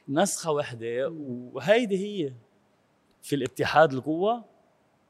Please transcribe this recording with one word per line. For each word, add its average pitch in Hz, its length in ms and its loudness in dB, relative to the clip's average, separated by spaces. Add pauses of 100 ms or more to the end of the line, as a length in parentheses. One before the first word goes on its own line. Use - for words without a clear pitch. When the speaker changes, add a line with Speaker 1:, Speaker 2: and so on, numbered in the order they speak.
Speaker 1:
نسخة 165 420 0
وحدة، 123 580 -4
Speaker 2:
مم. 127 440 -10
Speaker 1:
وهيدي 196 440 2
هي 190 360 -4 (880)
في - 140 -4
الاتحاد 143 580 4
القوة. 175 520 -2 (640)